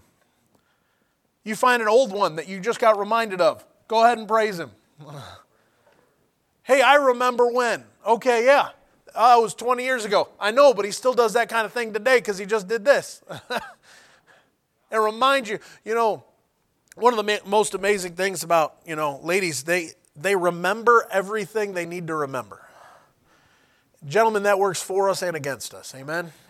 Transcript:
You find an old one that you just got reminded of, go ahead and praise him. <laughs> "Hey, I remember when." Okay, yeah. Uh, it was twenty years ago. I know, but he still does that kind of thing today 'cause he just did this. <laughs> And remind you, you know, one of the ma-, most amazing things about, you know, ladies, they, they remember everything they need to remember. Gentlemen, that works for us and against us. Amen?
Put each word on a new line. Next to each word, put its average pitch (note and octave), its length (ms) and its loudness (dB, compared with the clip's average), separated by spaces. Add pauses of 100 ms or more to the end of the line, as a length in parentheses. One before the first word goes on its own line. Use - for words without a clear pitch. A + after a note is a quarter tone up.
(1400)
You G#3+ 120 -8
find B3 260 2
an G#3+ 60 -2
old A3 240 4
one F#3 240 -2
that D#3+ 100 -8
you F#3+ 140 -12
just A3 180 -4
got A3 200 4
reminded G3+ 420 -2
of, D3+ 240 0 (240)
go A3+ 160 4
ahead A#3 140 4
and G#3+ 100 -12
praise G#3+ 320 0
him. C#3 100 -14 (300)
<laughs> D3 120 -20 (1500)
"Hey, C4+ 200 4
I B3+ 120 6
remember B3 560 2
when." A#3 340 -2 (220)
Okay, A#3 380 2
yeah. B3+ 260 4 (440)
Uh, A#3+ 240 6
it A#3 40 6
was G#3 120 -4
twenty B3 300 -2
years B3+ 200 -2
ago. G3 240 0 (100)
I G3+ 140 -2
know, C#4 200 6
but G3+ 120 -4
he G3+ 80 -8
still B3+ 220 -2
does A3+ 180 2
that A#3 160 0
kind A3+ 180 -2
of F#3+ 60 -12
thing A#3 200 -6
today A#3 280 2
'cause G3+ 180 -6
he G#3 80 -10
just G3 220 -4
did A3 160 -4
this. A#3 440 2
<laughs> - 40 -16 (1600)
And A3 120 0
remind A#3 460 0
you, G#3 100 -6 (260)
you G#3+ 100 -4
know, G#3+ 280 0 (760)
one A#3 180 2
of - 20 -6
the G#3+ 60 -2
ma-, G#3 260 -4
most G#3 240 0
amazing F#3+ 420 -2
things F3+ 300 -4
about, E3 400 0
you E3+ 100 -10
know, D3 280 -4
ladies, D#3+ 420 -2
they, E3+ 280 -4 (220)
they F#3+ 220 -2
remember F#3+ 760 2
everything G3+ 600 -4
they F3 140 -6
need E3+ 220 -10
to D#3+ 60 -6
remember. C3+ 460 -8 (1400)
Gentlemen, G#3 380 0
that G3+ 160 2
works G3 240 -2
for G3 260 -2
us F#3 140 -2
and F3+ 120 -4
against C3+ 380 -10
us. - 220 -20
Amen? D3+ 400 -10 (160)